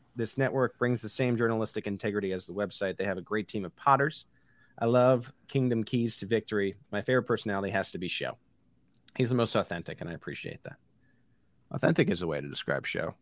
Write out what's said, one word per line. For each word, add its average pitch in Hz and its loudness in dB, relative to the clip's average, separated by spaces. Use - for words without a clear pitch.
this 117 -4
network. 131 2
Brings 123 2
the 110 -8
same 123 2
journalistic 113 0
integrity 101 -2
as 92 -4
the 87 -10
website. 95 -2
They 95 -2
have 95 -2
a 92 -6
great 104 -4
team 104 -4
of 87 -10
potters. 139 2
I 117 2
love 123 4
Kingdom 123 0
Keys 117 0
to 98 -8
Victory. 101 0
My 101 -2
favorite 127 2
personality 98 -2
has 98 0
to 90 -8
be 90 -4
Show. 65 -6
He's 127 0
the 123 0
most 117 0
authentic, 87 -4
and 85 -8
I 82 -8
appreciate - -10
that." - -14
Authentic 156 4
is 90 0
a 87 0
way 76 0
to 71 -6
describe - -4
Show, - -4